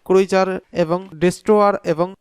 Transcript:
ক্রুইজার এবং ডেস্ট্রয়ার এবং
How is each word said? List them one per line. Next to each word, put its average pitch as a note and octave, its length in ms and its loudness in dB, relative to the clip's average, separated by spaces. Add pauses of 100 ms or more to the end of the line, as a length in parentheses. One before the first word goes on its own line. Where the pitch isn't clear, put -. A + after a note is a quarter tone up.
ক্রুইজার F#3+ 540 2 (120)
এবং F3 440 -4
ডেস্ট্রয়ার G3+ 580 2 (100)
এবং E3+ 380 -4